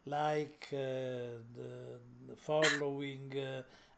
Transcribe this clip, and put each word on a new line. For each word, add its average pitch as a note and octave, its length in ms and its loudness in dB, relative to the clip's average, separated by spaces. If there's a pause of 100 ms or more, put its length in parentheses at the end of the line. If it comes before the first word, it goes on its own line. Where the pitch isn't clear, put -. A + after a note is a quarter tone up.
like, D3+ 720 0
eh, B2+ 680 -2
d-, B2 920 -12
following, C#3+ 1000 4
eh. C3+ 300 -4 (320)